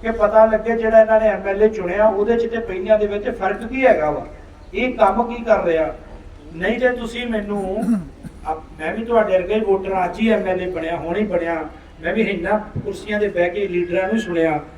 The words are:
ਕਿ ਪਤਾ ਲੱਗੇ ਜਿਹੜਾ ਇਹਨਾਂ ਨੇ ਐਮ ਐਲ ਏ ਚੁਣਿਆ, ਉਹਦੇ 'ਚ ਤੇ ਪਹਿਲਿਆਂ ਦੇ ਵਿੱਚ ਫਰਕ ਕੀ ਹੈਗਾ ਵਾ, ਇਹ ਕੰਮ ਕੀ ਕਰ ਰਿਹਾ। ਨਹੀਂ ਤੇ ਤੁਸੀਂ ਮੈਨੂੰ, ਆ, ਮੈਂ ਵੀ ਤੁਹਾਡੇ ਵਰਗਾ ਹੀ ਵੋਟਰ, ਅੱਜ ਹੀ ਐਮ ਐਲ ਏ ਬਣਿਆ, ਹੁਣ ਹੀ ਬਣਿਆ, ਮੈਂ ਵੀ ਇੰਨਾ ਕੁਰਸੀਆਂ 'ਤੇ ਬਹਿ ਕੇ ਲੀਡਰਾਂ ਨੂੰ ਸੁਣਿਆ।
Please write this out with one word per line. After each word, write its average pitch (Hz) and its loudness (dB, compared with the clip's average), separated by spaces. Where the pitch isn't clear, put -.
ਕਿ 226 -4
ਪਤਾ 220 6
ਲੱਗੇ 220 2
ਜਿਹੜਾ 220 6
ਇਹਨਾਂ 220 6
ਨੇ 220 4
ਐਮ 196 0
ਐਲ 196 2
ਏ 220 6
ਚੁਣਿਆ, 202 0
ਉਹਦੇ 220 2
'ਚ 226 -2
ਤੇ 233 -4
ਪਹਿਲਿਆਂ 208 0
ਦੇ 208 0
ਵਿੱਚ 208 -4
ਫਰਕ 208 -4
ਕੀ 262 -2
ਹੈਗਾ 151 4
ਵਾ, 135 -6
ਇਹ 240 -2
ਕੰਮ 220 2
ਕੀ 233 -10
ਕਰ 208 4
ਰਿਹਾ। 160 0
ਨਹੀਂ 196 -2
ਤੇ 254 4
ਤੁਸੀਂ 233 -6
ਮੈਨੂੰ, 202 -4
ਆ, 156 -6
ਮੈਂ 160 -6
ਵੀ 226 -6
ਤੁਹਾਡੇ 214 2
ਵਰਗਾ 185 0
ਹੀ 220 2
ਵੋਟਰ, 190 0
ਅੱਜ 175 -6
ਹੀ 220 2
ਐਮ 196 2
ਐਲ 185 -2
ਏ 180 -4
ਬਣਿਆ, 165 -4
ਹੁਣ 165 -4
ਹੀ 214 0
ਬਣਿਆ, 165 -2
ਮੈਂ 170 -4
ਵੀ 220 0
ਇੰਨਾ 196 0
ਕੁਰਸੀਆਂ 208 -6
'ਤੇ 208 0
ਬਹਿ 175 0
ਕੇ 202 -4
ਲੀਡਰਾਂ 175 -2
ਨੂੰ 220 0
ਸੁਣਿਆ। 165 0